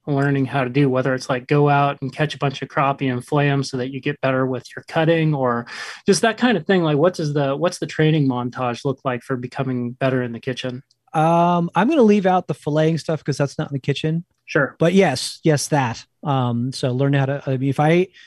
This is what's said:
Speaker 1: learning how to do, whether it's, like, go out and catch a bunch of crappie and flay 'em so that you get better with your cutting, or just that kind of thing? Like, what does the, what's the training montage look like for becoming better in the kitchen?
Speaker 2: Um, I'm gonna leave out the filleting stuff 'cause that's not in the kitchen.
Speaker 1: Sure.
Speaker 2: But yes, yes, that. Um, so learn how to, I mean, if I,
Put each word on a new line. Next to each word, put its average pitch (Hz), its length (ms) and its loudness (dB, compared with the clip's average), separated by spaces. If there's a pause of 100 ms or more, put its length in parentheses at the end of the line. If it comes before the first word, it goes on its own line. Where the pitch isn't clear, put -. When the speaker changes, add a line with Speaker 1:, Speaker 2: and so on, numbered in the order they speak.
Speaker 1:
learning 139 400 0
how 135 180 -2
to 123 60 -4
do, 139 180 2
whether 127 260 0
it's, 127 140 -6
like, 127 180 -4
go 147 220 4
out 143 320 2
and 131 120 -8
catch 151 220 -4
a 135 40 -12
bunch 139 240 -4
of 135 60 -8
crappie 139 440 -2
and 123 120 -6
flay 143 240 0
'em 139 140 0
so - 140 -8
that 127 160 -6
you 135 80 -10
get 147 200 -6
better 131 260 0
with 127 180 -6 (100)
your 123 140 -14
cutting, 160 460 2
or 120 320 0 (400)
just 190 160 4
that 220 160 0
kind 240 180 2
of 151 100 -4
thing? 190 160 4
Like, 151 140 2
what 180 180 4
does 147 200 -4
the, 139 220 0
what's 170 220 -2
the 156 80 -6
training 156 400 2
montage 123 580 -2
look 135 200 -2
like 123 180 -4
for 135 140 -4
becoming 123 560 -6
better 127 300 0
in 120 100 -6
the 113 80 -10
kitchen? 127 420 -8 (300)
Speaker 2:
Um, 170 640 2
I'm 202 140 2
gonna 311 140 4
leave 208 240 4
out 180 200 2
the 151 80 -6
filleting 156 440 0
stuff 156 240 -6
'cause 147 140 -4
that's 139 220 -2
not - 120 -8
in 143 40 -6
the 135 60 -6
kitchen. 160 440 -2 (220)
Speaker 1:
Sure. - 320 0
Speaker 2:
But 170 160 4
yes, 175 480 2
yes, 151 260 2
that. 131 360 -2 (180)
Um, 127 500 -2
so 127 200 -4
learn 139 220 2
how 139 120 2
to, 139 200 -6
I 135 100 -2
mean, 135 120 -2
if 135 120 0
I, 170 280 4 (180)